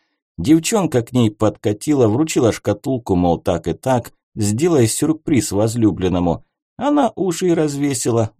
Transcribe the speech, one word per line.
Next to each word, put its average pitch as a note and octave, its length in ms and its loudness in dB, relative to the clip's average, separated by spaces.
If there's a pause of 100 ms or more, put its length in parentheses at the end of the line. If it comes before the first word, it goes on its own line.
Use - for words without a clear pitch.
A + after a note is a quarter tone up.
(380)
Девчонка D#3+ 640 2
к - 100 -12
ней A#2+ 160 2
подкатила, A2 800 0
вручила C3 440 0
шкатулку, A#2 640 -4
мол, F2 220 2
так E2+ 300 -4
и E2 60 -2
так, B2+ 380 -4 (240)
сделай A#2 520 2
сюрприз D3+ 640 -2
возлюбленному. F#2 920 0 (320)
Она C#4+ 400 0
уши F3+ 340 -2
и E3 40 2
развесила, C#3 880 -2